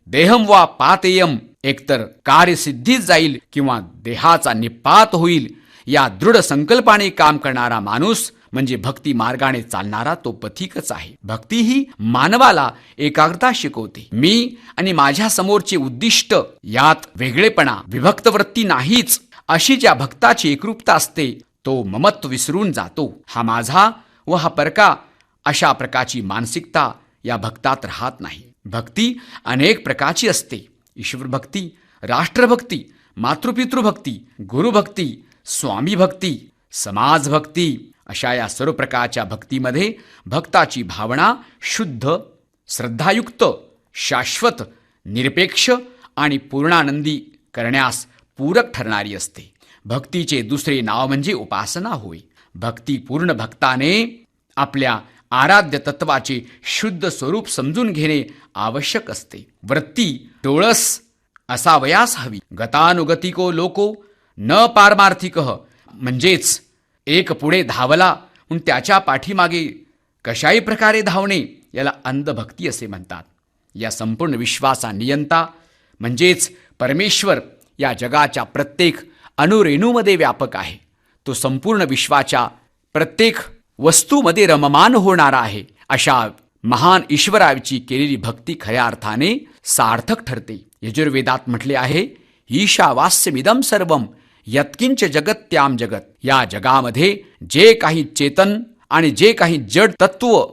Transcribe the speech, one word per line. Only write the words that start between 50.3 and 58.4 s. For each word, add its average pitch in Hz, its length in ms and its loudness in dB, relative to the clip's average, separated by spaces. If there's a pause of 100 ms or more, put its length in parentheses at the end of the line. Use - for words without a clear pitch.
दुसरे 139 400 -4
नाव 113 260 -2
म्हणजे 139 260 -2
उपासना 110 560 -8
होय. 107 280 -12 (380)
भक्तिपूर्ण 127 800 -6
भक्ताने 139 880 -2 (320)
आपल्या 135 440 -2 (320)
आराध्य 147 460 4
तत्वाचे 135 640 -4 (220)
शुद्ध 185 440 -6
स्वरूप 175 420 -6
समजून 175 420 -4
घेणे 151 320 -2 (320)